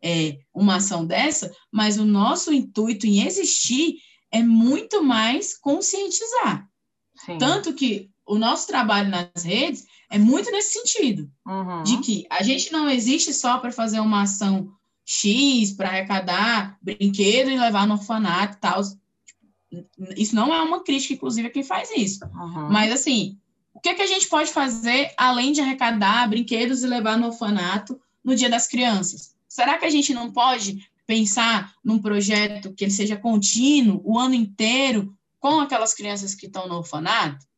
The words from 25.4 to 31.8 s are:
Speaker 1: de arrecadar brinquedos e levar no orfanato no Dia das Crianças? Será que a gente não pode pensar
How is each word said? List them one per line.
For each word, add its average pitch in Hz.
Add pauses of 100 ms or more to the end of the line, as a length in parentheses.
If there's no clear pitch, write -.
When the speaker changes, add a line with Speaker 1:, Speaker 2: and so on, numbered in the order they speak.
Speaker 1:
de 302
arrecadar 233
brinquedos 240
e 262
levar 220
no 233
orfanato 202 (220)
no 254
Dia 240
das 240
Crianças? 214 (140)
Será 269
que 330
a 330
gente 285
não 240
pode 226 (180)
pensar 220 (100)